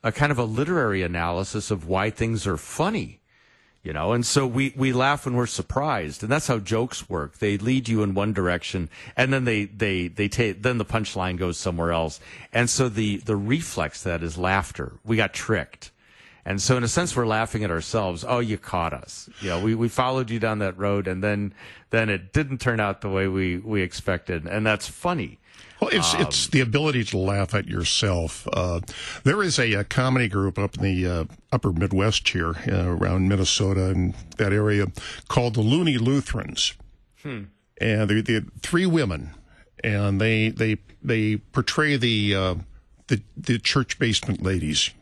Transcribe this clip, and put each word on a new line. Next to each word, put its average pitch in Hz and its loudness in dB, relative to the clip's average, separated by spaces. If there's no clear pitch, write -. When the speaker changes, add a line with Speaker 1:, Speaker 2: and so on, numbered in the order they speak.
Speaker 1:
a 113 0
kind 147 2
of 131 0
a 120 2
literary 117 0
analysis 87 -2
of 80 -6
why 95 0
things 113 -2
are 90 0
funny, - -4
you 78 -8
know? 80 0
And 120 2
so 139 2
we, 131 0
we 131 0
laugh 135 0
when 127 -2
we're 123 0
surprised, 113 -4
and 117 -4
that's 147 0
how 120 0
jokes 113 -2
work. 76 -6
They 101 0
lead 120 0
you 110 4
in 98 0
one 104 0
direction, 90 -2
and 131 4
then 131 2
they, 107 2
they, 98 -2
they 101 -2
ta-, 104 0
then 120 0
the 107 0
punchline 92 -2
goes 87 -2
somewhere 85 -2
else. 82 -2
And 117 2
so 131 2
the, 104 0
the 107 -2
reflex 101 -2
to 92 -2
that 85 -2
is 82 -6
laughter. 90 0
We 110 0
got 107 0
tricked. - -4
And 98 -2
so 127 4
in 123 0
a 117 0
sense, 170 0
we're 120 2
laughing 110 0
at 92 -2
ourselves. 85 -2
"Oh, 123 0
you 110 -2
caught 85 -4
us. - -14
You 98 -4
know, 85 0
we, 110 2
we 117 0
followed 127 0
you 117 -2
down 110 0
that 95 -2
road, 101 0
and 92 -4
then, 104 -2
then 113 2
it 92 -4
didn't 135 0
turn 117 2
out 101 0
the 101 -4
way 98 2
we, 92 0
we 104 -2
expected." 85 -4
And 104 -2
that's 107 0
funny. 175 -4
Speaker 2:
Well, - 0
it's, 170 2
Speaker 1:
Um, 160 2
Speaker 2:
it's 147 0
the 139 4
ability 131 2
to 104 -2
laugh 98 0
at 101 0
yourself. 87 0
Uh, 90 0
there 202 4
is 180 2
a, 117 2
a 101 0
comedy 131 2
group 98 0
up 101 -2
in - -2
the, 92 2
uh, 85 0
upper 104 2
Midwest 95 2
here, 82 0
uh, 90 2
around 90 2
Minnesota 95 2
and 90 2
that 101 2
area, 104 4
called 120 2
the 117 2
Looney 139 4
Lutherans. - 0
Speaker 1:
Hmm. 123 -10
Speaker 2:
And 110 2
the, 107 4
the 110 0
three 175 2
women, 101 0
and 101 2
they, 110 4
they, 110 0
they 107 2
portray 143 0
the, 107 2
uh, 92 2
the, 110 2
the 120 0
church - 0
basement - 0
ladies. 80 0